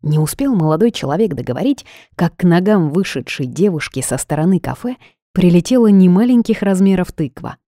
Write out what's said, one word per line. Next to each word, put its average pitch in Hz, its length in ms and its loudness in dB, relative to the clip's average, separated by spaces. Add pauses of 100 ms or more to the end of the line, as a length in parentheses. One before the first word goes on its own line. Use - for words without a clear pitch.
Не 151 200 -2
успел 269 340 -2
молодой 165 380 2
человек 170 420 -4
договорить, 131 500 -4 (300)
как - 220 -2
к - 80 -4
ногам 180 460 2
вышедшей 143 560 -6
девушки 156 540 -4
со 123 160 -6
стороны 165 440 -2
кафе 240 360 -8 (360)
прилетело 185 560 2
немаленьких 208 720 4
размеров 196 480 0
тыква. - 460 -8 (140)